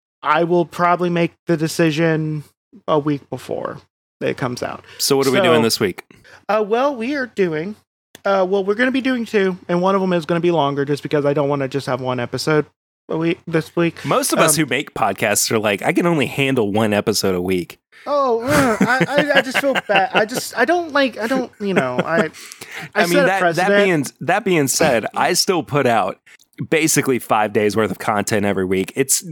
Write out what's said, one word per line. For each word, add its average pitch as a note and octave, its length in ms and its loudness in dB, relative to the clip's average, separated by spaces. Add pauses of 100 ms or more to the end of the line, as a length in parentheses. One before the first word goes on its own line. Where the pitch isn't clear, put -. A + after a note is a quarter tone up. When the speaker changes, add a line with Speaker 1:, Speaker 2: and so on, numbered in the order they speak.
(220)
Speaker 1:
I D3+ 220 2
will E3+ 220 2
probably F3 440 0
make E3+ 220 0 (140)
the E3+ 100 0
decision D#3 880 -2 (420)
a D#3+ 120 0
week C#3+ 320 -4
before - 480 -8 (420)
it C3+ 160 -2
comes B2 260 -6
out. - 220 -10 (140)
Speaker 2:
So - 180 2
what C3+ 100 2
are C3 60 4
we A#2+ 60 4
Speaker 1:
So, - 60 4
Speaker 2:
doing A#2+ 180 6
this A2+ 180 0
week? F#2+ 240 -2 (440)
Speaker 1:
uh, G#3+ 180 2
well, B3+ 280 0
we B3 220 -4
are B3+ 100 -4
doing, F3+ 480 -2 (500)
uh, G3 240 2
well, G3 160 0
we're G#3 120 0
gonna B3+ 160 0
be C4 80 0
doing B3 260 -2
two, F#3+ 320 0 (100)
and F3 140 2
one F#3+ 140 2
of F#3+ 40 2
them F#3 120 0
is E3+ 120 0
gonna E3+ 160 0
be F3 120 2
longer C#3+ 320 0
just C#3+ 180 -2
because C#3+ 240 0
I C#3+ 60 2
don't D3 160 2
wanna C#3 180 -2
just C3 200 -6
have B2+ 140 -2
one B2+ 200 -4
episode D3 460 -2 (420)
a E3 100 -4
week E3 300 -2
this D#3+ 260 -2
week. E3+ 300 -2
Speaker 2:
Most A3 280 0
of D#4+ 60 0
us D3+ 180 4
Speaker 1:
Um, D#3+ 80 2
Speaker 2:
who B2+ 60 -6
make C3+ 240 -4
podcasts G#2 560 0
are A#2 80 2
like, G#2 240 0
"I C#3+ 100 0
can F#3 140 2
only D#3 200 2
handle C3 460 0
one G#2+ 220 2
episode G2+ 400 0
a F2+ 80 -2
week." F#2 360 -4 (280)
Speaker 1:
Oh, C4 360 0
uh, C4+ 380 2
I, B3 280 2
I, C#4+ 300 2
I - 40 2
just B3+ 160 -4
feel C4+ 160 0 (120)
bad. F#3+ 260 -2
I F#3+ 120 0
just, - 340 -8
I A#3+ 60 4
don't E4+ 280 -2
like, C4+ 260 -2
I G#3+ 100 -6
don't, C4 320 -4
you G3+ 120 -4
know, B2+ 320 0
I, D#3+ 120 -2 (440)
Speaker 2:
<laughs> - 360 -16
Speaker 1:
I G#3 60 2
Speaker 2:
I E3+ 40 2
mean, E3+ 60 -2
Speaker 1:
set C#4+ 100 4
a C4 40 4
Speaker 2:
that, - 0 -
that F#3+ 140 2
Speaker 1:
precedent. F3+ 440 2
Speaker 2:
being, E3 200 2 (180)
that F3 220 0
being E3 220 2
said, B2+ 480 2
I C#3+ 200 2
still F3 280 0
put C3+ 240 0
out G#2+ 320 0 (500)
basically D3 520 2
five G#2+ 320 0
days G#2 240 2
worth G#2+ 160 0
of - 80 -10
content G2+ 440 0
every F#2+ 200 0
week. F#2+ 320 -2
It's, C3 360 0